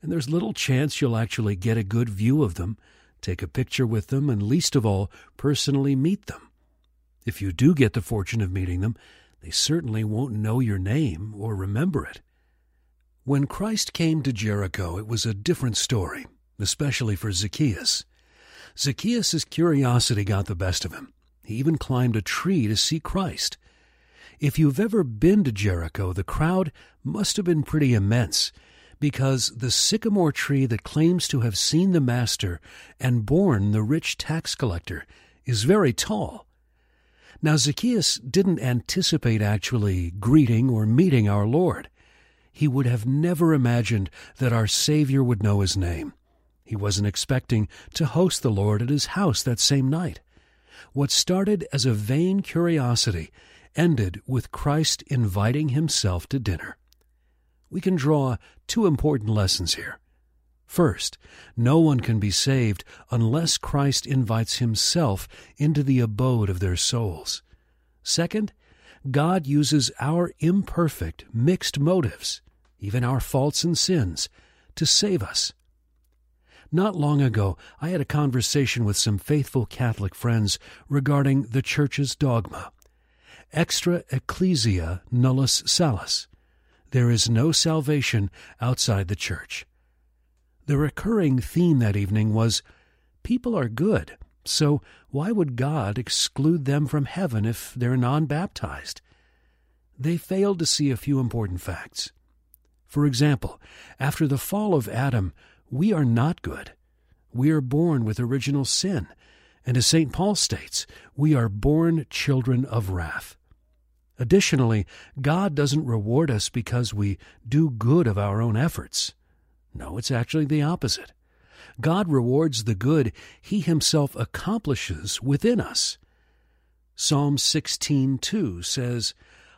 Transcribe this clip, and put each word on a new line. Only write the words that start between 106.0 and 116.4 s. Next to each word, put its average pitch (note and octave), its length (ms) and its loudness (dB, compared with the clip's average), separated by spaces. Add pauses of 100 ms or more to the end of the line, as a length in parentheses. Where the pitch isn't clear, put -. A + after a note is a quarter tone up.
not A#2+ 380 2
good. - 320 -10 (580)
We C3 180 2
are D#3 100 4
born C#3+ 440 2
with G#2+ 160 -2
original C3+ 440 0
sin, D3+ 440 -2 (580)
and B2+ 100 0
as A#2+ 80 2
Saint D#3+ 280 2
Paul G3 240 0
states, - 500 -6 (300)
we D3+ 180 4
are A#2 140 2
born D3+ 600 2
children C3 560 0
of G#2+ 260 -2
wrath. E2+ 460 -6 (800)
Additionally, A#2+ 720 4 (340)
God D#3+ 360 0
doesn't D3 280 0
reward A#2+ 460 0
us G#2+ 180 -2